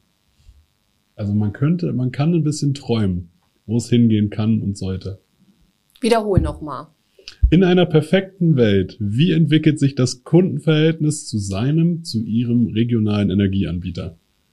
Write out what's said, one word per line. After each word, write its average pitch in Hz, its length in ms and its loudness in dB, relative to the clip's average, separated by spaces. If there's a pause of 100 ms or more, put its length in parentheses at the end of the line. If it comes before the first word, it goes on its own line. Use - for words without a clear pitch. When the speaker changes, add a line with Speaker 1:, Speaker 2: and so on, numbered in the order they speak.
(1160)
Speaker 1:
Also 101 200 -4
man 104 180 0
könnte, 160 400 -2
man 127 200 -4
kann 160 220 0
ein 156 100 0
bisschen 143 280 -2
träumen, 98 560 -4 (380)
wo 110 100 -4
es 117 140 -4
hingehen 110 400 4
kann 110 320 0
und 98 160 -6
sollte. 95 420 -8 (800)
Speaker 2:
Wiederhol 208 400 0
noch 151 220 -6
mal. 143 260 -12 (600)
Speaker 1:
In 175 120 6
einer 180 240 4
perfekten 170 680 0
Welt, 98 440 2
wie 117 320 0
entwickelt 151 460 2
sich 135 160 0
das - 300 -2
Kundenverhältnis 156 1040 0
zu 110 120 -6
seinem, 147 680 -2
zu 110 200 -4
ihrem 117 440 0
regionalen 107 600 0
Energieanbieter? 87 840 -2 (360)